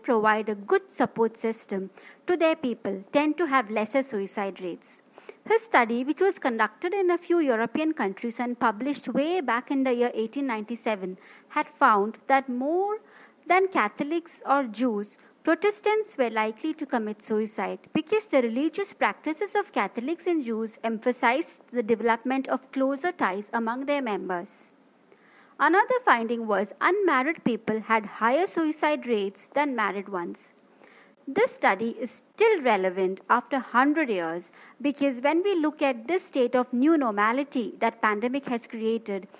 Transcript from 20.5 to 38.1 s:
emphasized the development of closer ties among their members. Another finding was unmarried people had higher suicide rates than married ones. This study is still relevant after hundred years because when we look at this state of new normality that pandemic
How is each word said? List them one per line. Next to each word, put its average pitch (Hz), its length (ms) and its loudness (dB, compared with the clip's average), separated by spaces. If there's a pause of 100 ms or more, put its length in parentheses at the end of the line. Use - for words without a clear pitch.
emphasized 240 880 -2
the 240 120 -2
development 233 640 0
of - 240 -4
closer 269 400 -2
ties 208 400 -4
among 233 320 -4
their 285 180 0
members. 190 680 -6 (920)
Another 453 440 4
finding 233 420 2
was 202 340 0
unmarried 330 640 2
people 220 360 -2
had 220 260 0
higher 262 400 0
suicide 311 600 -2
rates 202 480 -2
than 277 220 0
married 196 320 -2
ones. 190 460 -8 (720)
This 392 260 2
study 226 460 0
is 247 120 -8
still 415 500 2
relevant 190 720 0
after 247 280 2
hundred 277 520 2
years 175 420 -4 (300)
because 269 400 0
when 311 200 2
we 403 120 2
look 302 260 0
at 247 260 0
this 359 160 0
state 247 320 0
of 254 160 0
new 294 280 4
normality 233 800 0
that 226 240 -2
pandemic 240 440 0